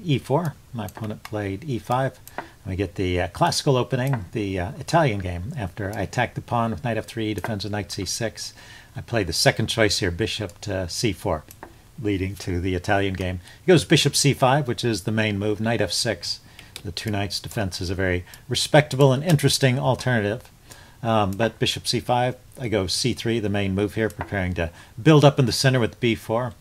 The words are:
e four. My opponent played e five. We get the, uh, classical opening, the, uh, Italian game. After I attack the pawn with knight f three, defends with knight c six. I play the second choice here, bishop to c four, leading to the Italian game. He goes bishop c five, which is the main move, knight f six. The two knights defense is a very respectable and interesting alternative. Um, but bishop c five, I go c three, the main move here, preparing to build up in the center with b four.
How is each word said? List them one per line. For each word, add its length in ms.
e 140
four. 380
My 120
opponent 360
played 400
e 160
five. 400
We 80
get 220
the, 240
uh, 80
classical 480
opening, 560
the, 260
uh, 220
Italian 400
game. 360
After 380
I 60
attack 340
the 60
pawn 320
with 100
knight 140
f 100
three, 280
defends 280
with 80
knight 220
c 120
six. 480
I 40
play 220
the 100
second 360
choice 320
here, 100
bishop 520
to 260
c 240
four, 320
leading 360
to 220
the 140
Italian 400
game. 240
He 60
goes 140
bishop 320
c 180
five, 320
which 180
is 200
the 80
main 260
move, 220
knight 200
f 120
six. 480
The 60
two 220
knights 260
defense 420
is 100
a 40
very 300
respectable 640
and 100
interesting 560
alternative. 720
Um, 300
but 280
bishop 260
c 140
five, 360
I 100
go 180
c 260
three, 260
the 120
main 240
move 200
here, 140
preparing 460
to 160
build 240
up 140
in 60
the 80
center 260
with 220
b 140
four. 460